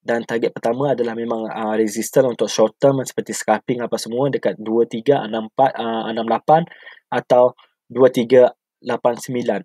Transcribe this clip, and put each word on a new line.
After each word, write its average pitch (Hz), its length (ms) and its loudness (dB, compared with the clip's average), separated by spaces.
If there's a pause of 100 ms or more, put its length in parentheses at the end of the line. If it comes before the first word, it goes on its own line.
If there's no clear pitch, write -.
Dan 117 240 -4
target 117 320 -4
pertama 127 400 -2
adalah 117 160 -2
memang, 113 400 -6
ah, 110 240 -4
resistance 110 480 0
untuk 117 240 -2
short - 320 0
term 135 240 2
seperti 110 320 -10
scalping 120 480 -2
apa 113 160 -4
semua 123 320 -4
dekat 110 240 -4
dua 113 320 0
tiga 139 320 0
enam 110 320 -8
empat, 135 240 0
ah, 113 320 -6
enam 113 160 -4
lapan 151 400 2 (480)
atau 127 400 4 (400)
dua 123 160 4
tiga 123 480 4 (320)
lapan 120 320 -2
sembilan. 120 440 -4